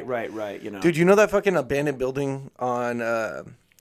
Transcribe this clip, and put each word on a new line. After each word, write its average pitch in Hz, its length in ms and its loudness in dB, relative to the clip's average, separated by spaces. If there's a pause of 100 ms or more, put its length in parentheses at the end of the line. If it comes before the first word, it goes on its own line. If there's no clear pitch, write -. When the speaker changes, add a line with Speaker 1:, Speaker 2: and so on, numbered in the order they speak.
Speaker 1:
something. - 60 -10
Speaker 2:
right, 123 260 -4
right, 104 280 -8
you 110 80 -10
know. 104 120 -10
Speaker 1:
Dude, 165 140 2
you 160 80 4
know 190 120 8
that 208 160 6
fucking 196 260 2
abandoned 143 400 0
building 135 600 -4
on, 120 420 -2
uh, 113 400 -2 (400)